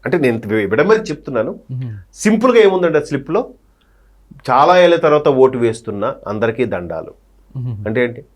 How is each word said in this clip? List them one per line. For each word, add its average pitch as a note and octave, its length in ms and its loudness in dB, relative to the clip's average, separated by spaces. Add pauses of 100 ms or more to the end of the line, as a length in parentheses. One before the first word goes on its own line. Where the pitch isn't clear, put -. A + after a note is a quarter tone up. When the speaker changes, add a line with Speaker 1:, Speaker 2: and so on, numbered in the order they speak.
Speaker 1:
అంటే F#3 140 -2
నేను A#2+ 280 0
వి-, A2 200 0
విడమరి F#3 320 2
చెప్తున్నాను. D3 640 -6 (100)
Speaker 2:
మ్మ్. B2+ 260 -10 (180)
Speaker 1:
సింపుల్గా A3+ 440 2
ఏముందండి F#3 400 2
ఆ - 20 2
స్లిప్లో? D#3 500 -6 (1000)
"చాలా D#3 300 6
ఏళ్ల E3+ 160 6
తర్వాత D3+ 320 2
ఓటు C3 300 4
వేస్తున్నా, A2 560 -4 (120)
అందరికీ A2+ 380 -2
దండాలు." F2 500 -8 (420)
Speaker 2:
మ్మ్. A#2+ 300 -8
Speaker 1:
అంటే A#2 180 0
ఏంటి? A#2+ 200 -8 (100)